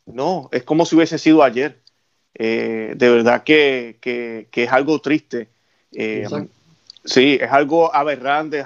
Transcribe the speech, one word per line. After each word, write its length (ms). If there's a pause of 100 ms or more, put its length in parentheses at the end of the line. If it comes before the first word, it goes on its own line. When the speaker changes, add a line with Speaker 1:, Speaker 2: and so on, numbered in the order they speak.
Speaker 1:
No, 460
es 120
como 220
si 100
hubiese 220
sido 260
ayer. 360 (560)
Eh, 600
de 140
verdad 340
que, 580
que, 500
que 120
es 80
algo 280
triste. 500 (440)
Eh, 300
Speaker 2:
Exacto. 280 (540)
Speaker 1:
sí, 340
es 120
algo 440
aberrante, 680
es, 40